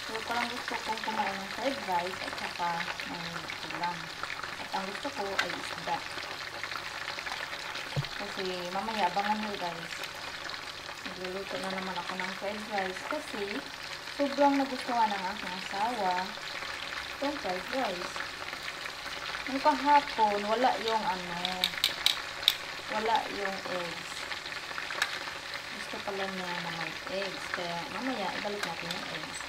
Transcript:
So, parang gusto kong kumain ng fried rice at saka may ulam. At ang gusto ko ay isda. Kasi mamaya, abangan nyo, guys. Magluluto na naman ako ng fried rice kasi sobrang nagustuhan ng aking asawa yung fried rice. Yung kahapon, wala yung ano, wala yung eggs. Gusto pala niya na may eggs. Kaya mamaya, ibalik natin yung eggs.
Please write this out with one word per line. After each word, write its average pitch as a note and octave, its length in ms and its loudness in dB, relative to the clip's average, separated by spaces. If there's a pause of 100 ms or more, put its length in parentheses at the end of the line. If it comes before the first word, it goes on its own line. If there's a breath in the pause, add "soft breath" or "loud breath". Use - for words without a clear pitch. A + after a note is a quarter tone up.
So, A3 240 -2
parang A#3+ 240 2
gusto B3 320 -4
kong - 240 -2
kumain G#3+ 240 2
ng G3 240 -4
fried B3+ 320 0
rice F3+ 400 2
at - 60 -4 (100)
saka F3 260 0 (380)
may F3 160 -4 (480)
ulam. E3+ 260 0 (640)
At - 160 -6
ang F#3+ 160 0
gusto - 240 -4
ko G3+ 80 0
ay F3+ 320 2
isda. - 420 -2 (2250)
Kasi G3+ 240 -2 (320)
mamaya, G#3+ 320 2
abangan G#3 320 2
nyo, G#3+ 160 0
guys. E3+ 380 -2 (1120)
Magluluto F#3 560 -4
na F#3+ 80 -2
naman F#3+ 240 -2
ako F#3 240 -4
ng F#3 160 -2
fried G#3+ 280 -2 (120)
rice F#3+ 320 0
kasi D4 360 -2 (760)
sobrang C#4 400 8
nagustuhan B3+ 480 4
ng G3 160 2
aking F#3+ 320 -2
asawa G3 720 2 (960)
yung C#4+ 160 2
fried F#3 280 0 (120)
rice. F3+ 340 0 (1400)
Yung C4+ 160 4
kahapon, C4 800 8
wala A#3 240 8 (160)
yung A3 160 4
ano, F3+ 400 0 (1500)
wala A3 240 6 (160)
yung G3 240 0 (160)
eggs. F3 360 -2 (1600)
Gusto - 220 -4 (100)
pala G3 160 0
niya F#3+ 320 0
na E3+ 240 -2
may - 160 -2 (240)
eggs. F#3+ 280 -2 (120)
Kaya E3+ 240 -2 (160)
mamaya, A#3 400 0
ibalik G3+ 240 -2
natin F3 320 -4
yung F3+ 160 -4
eggs. D#3 400 -6